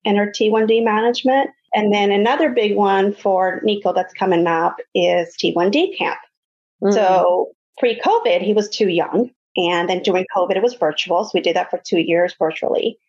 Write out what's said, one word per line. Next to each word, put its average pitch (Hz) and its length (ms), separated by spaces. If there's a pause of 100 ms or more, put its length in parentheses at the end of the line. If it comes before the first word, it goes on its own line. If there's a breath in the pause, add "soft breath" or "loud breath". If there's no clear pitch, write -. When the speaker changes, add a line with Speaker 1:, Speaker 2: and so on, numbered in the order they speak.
Speaker 1:
in 202 140
our 208 140
T 214 180
one 220 160
D 226 140
management. 240 680 (220)
And 208 220
then 202 160
another 247 400
big 214 240
one 196 400
for 185 480
Nico 202 300
that's 180 220
coming 175 340
up 165 300 (180)
is 175 400
T 175 160
one 175 180
D 330 260
camp. 170 220 (640)
Speaker 2:
Mm. 196 100
Speaker 1:
So 185 600 (260)
pre-covid, 240 640
he 208 100
was 208 160
too 208 200
young. 170 420 (260)
And 175 320
then 185 140
during 185 240 (100)
covid, 185 200
it 190 60
was 240 120
virtual. 170 480
So 214 120
we 180 60
did 165 140
that 180 160
for 180 140
two 175 160
years 170 360
virtually. - 640 (100)